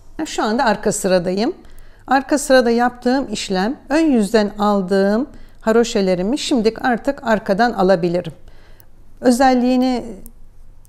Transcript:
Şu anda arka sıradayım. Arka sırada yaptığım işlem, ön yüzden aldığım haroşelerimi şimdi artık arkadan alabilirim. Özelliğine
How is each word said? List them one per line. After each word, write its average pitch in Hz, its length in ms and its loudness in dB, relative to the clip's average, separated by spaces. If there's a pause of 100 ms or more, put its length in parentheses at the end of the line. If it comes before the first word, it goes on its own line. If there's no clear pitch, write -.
(240)
Şu - 180 -6
anda 240 220 0
arka 208 280 0
sıradayım. 185 640 0 (520)
Arka 269 320 2
sırada 254 320 2
yaptığım 247 600 0
işlem, 202 440 -4 (120)
ön 320 180 2
yüzden 214 520 2
aldığım 202 680 2 (320)
haroşelerimi 220 800 0
şimdi 220 420 0
artık 254 460 -2
arkadan 214 460 0
alabilirim. 180 600 0 (880)
Özelliğine 254 840 2 (840)